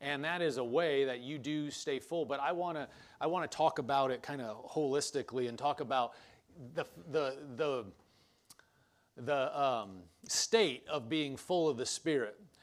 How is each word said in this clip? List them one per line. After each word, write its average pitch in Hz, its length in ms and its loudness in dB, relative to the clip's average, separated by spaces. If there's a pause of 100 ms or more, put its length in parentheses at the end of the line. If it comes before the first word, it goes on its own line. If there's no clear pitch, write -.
And 143 240 -4
that 175 160 0
is 151 160 2
a 127 80 0
way 139 400 4
that 123 160 -2
you 139 160 -8
do 147 340 -2
stay 139 280 -4
full. 165 260 -2
But 135 160 -2
I 147 120 0
wanna, 170 360 -2 (320)
I 139 60 0
wanna 170 200 0
talk 160 320 2
about 135 320 4
it 123 120 -2
kinda 120 340 -6 (140)
holistically 131 800 0
and 117 80 -10
talk 143 240 0
about 123 320 2 (580)
the, 165 140 -4 (240)
the, 139 260 0 (200)
the, 135 280 0 (1400)
the, 139 380 0
um, 110 380 0 (280)
state 170 640 2
of 131 220 -2
being 147 260 0
full 170 320 2
of 131 80 2
the 120 80 -2
Spirit 123 560 0 (220)